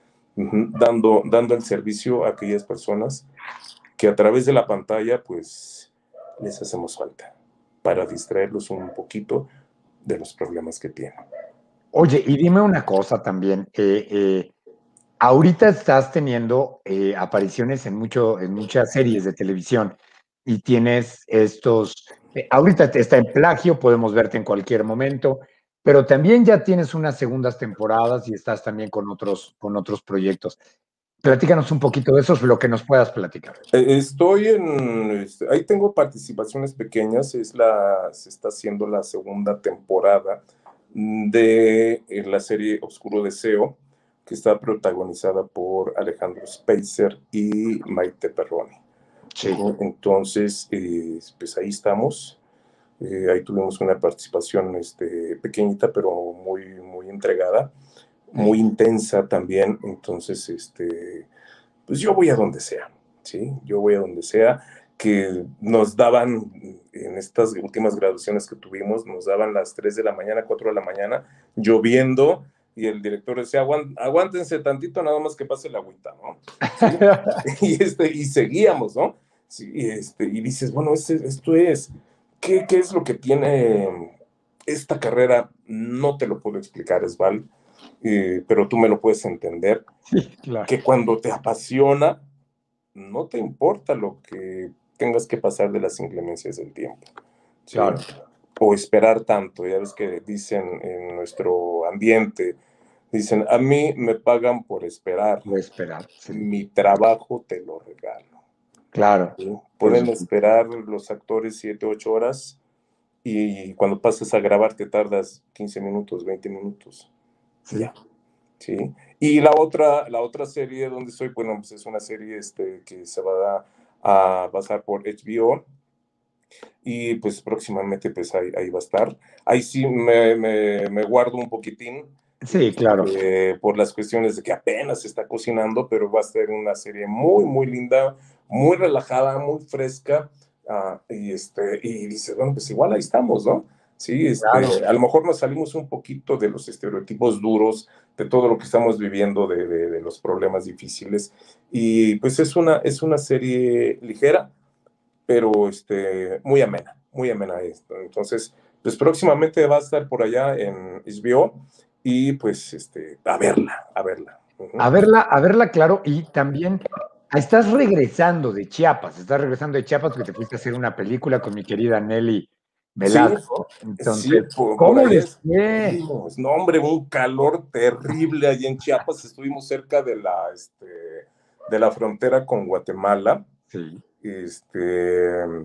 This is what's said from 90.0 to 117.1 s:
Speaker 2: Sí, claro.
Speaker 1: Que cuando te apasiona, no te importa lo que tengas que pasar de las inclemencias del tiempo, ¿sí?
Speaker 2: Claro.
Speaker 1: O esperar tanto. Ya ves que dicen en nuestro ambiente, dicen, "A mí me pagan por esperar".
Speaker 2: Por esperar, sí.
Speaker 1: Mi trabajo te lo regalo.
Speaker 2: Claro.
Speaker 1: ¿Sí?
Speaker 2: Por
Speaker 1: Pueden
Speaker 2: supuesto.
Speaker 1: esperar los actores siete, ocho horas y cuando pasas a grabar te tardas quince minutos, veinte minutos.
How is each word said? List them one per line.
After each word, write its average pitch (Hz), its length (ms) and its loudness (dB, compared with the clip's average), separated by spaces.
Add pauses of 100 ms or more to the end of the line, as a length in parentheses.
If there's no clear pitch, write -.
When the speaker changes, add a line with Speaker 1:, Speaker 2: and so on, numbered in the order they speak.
Speaker 2:
Sí, - 260 0 (120)
claro. 113 260 -8
Speaker 1:
Que - 160 -2
cuando 117 340 2
te 113 140 -6
apasiona, 139 920 0 (720)
no 101 340 -10
te - 120 -8
importa 139 560 -2
lo 101 260 -8
que 92 500 -12 (260)
tengas 117 300 0
que 117 100 -4
pasar 101 340 -2
de 101 80 -2
las 95 200 -6
inclemencias 85 580 -10
del 71 160 -14
tiempo, - 340 -14 (580)
¿sí? - 120 -14
Speaker 2:
Claro. 101 200 2 (640)
Speaker 1:
O 104 140 6
esperar 110 480 4
tanto. 98 440 -4
Ya 95 140 -2
ves 101 140 -10
que 92 260 -8
dicen 101 640 -8
en 90 320 -10
nuestro 87 720 -4
ambiente, 101 720 0 (520)
dicen, 107 400 -2
"A 120 80 4
mí 143 380 2
me 117 200 -2
pagan 120 500 0
por 92 180 -10
esperar". 95 580 -4
Speaker 2:
Por 98 160 -4
esperar, 82 480 -10 (140)
sí. - 140 -16
Speaker 1:
Mi 104 320 -6
trabajo 107 800 2
te 90 140 -10
lo 80 180 -16
regalo. - 460 -18 (640)
Speaker 2:
Claro. 101 480 2
Speaker 1:
¿Sí? 95 80 -12
Speaker 2:
Por 101 160 -10 (160)
Speaker 1:
Pueden 113 300 4
Speaker 2:
supuesto. 110 160 -4
Speaker 1:
esperar 104 440 4
los 107 420 -10
actores 110 480 -6
siete, 104 280 -10
ocho 107 260 -4
horas 120 480 -4 (640)
y 104 520 -4
cuando 101 260 -2
pasas 110 320 -2
a 107 80 2
grabar 104 320 2
te 101 140 -10
tardas 101 560 -4 (100)
quince 104 260 -12
minutos, 98 460 -8
veinte 95 240 -8
minutos. 101 600 -16 (540)